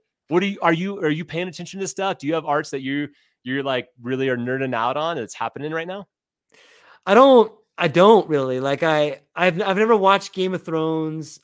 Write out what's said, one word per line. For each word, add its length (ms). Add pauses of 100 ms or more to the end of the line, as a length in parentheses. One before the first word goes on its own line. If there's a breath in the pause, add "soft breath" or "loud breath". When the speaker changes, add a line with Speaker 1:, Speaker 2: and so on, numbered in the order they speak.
(280)
Speaker 1:
What 140
do 60
you, 140
are 120
you, 260
are 100
you 140
paying 240
attention 320
to 80
stuff? 320
Do 80
you 60
have 120
arts 260
that 100
you, 260 (360 soft breath)
you're, 200
like, 240 (140)
really 260
are 80
nerding 400
out 220
on 180
that's 180
happening 380
right 160
now? 220 (960 loud breath)
Speaker 2:
I 80
don't, 400 (240)
I 100
don't 400
really. 320
Like, 240
I, 380 (120)
I've, 280
I've 160
never 180
watched 380
Game 200
of 100
Thrones. 800